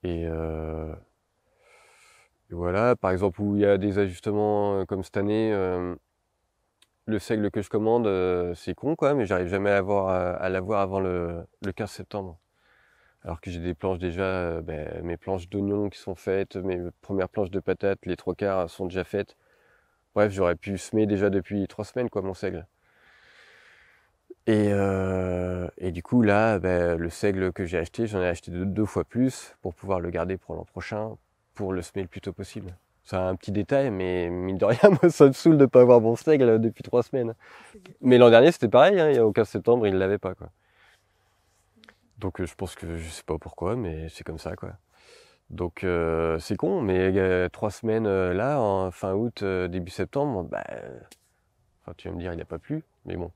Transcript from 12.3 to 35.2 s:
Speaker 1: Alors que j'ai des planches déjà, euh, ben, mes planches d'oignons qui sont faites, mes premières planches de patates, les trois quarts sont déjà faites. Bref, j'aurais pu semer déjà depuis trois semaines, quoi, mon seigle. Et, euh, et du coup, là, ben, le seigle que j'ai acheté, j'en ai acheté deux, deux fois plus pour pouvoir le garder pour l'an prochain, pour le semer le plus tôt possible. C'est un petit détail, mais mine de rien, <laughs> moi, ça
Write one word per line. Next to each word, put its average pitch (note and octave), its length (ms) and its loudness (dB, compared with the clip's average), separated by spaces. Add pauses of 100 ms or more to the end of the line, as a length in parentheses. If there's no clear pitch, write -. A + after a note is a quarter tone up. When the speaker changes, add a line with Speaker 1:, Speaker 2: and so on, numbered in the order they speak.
Speaker 1:
Alors E2+ 180 -10
que - 100 -14
j'ai F2 80 -8
des F2 140 -6
planches F#2 260 -4
déjà, F2+ 240 -4
euh, F2 380 -4
ben, D#2 420 -10
mes E2+ 140 -8
planches F2+ 320 -8
d'oignons G2+ 400 -4
qui - 100 -20
sont F#2+ 160 -12
faites, G2 400 -4
mes F#2 240 -6 (220)
premières F#2+ 280 -4
planches F#2+ 220 -4
de F#2+ 80 -4
patates, F#2+ 460 -4
les F2+ 100 -4
trois F2+ 200 -6
quarts F#2+ 340 -2
sont F#2+ 160 -10
déjà F2+ 180 -6
faites. - 340 -6 (800)
Bref, G#2 160 2
j'aurais F#2 240 0
pu G2 220 -8
semer G#2+ 300 0
déjà G2+ 220 2
depuis G2 380 -4
trois - 180 -10
semaines, B2 240 -6
quoi, G2+ 120 -6
mon F#2+ 120 -6
seigle. F2+ 340 -8 (1800)
Et, G#2+ 240 4
euh, F#2 960 -2 (100)
et F#2 140 -6
du E2+ 120 -10
coup, B2 180 2
là, G#2+ 380 4
ben, F2 380 0
le E2+ 120 -4
seigle F#2+ 420 -2
que F#2+ 140 -6
j'ai E2+ 140 -2
acheté, A2 280 -4
j'en G#2 140 -2
ai F2+ 60 0
acheté F2 240 -4
deux, F2 140 -4
deux G2+ 200 0
fois G2 180 -4
plus - 580 -4
pour F2+ 120 -8
pouvoir G2 260 -4
le F2 120 -6
garder F2 260 -4
pour E2 180 -12
l'an E2 100 -12
prochain, A2 520 -10 (380)
pour F#2+ 180 -4
le F2+ 80 -4
semer F#2+ 220 -8
le F2+ 40 -10
plus - 140 -16
tôt F#2+ 120 -10
possible. F#2+ 420 -14 (300)
C'est - 100 -8
un F#2 200 -2
petit - 160 -10
détail, B2 400 0
mais F2+ 380 -2
mine F#2 280 -4
de F#2+ 80 0
rien, B2 240 6
<laughs> - 0 - (120)
moi, F3 100 6
ça D3 160 8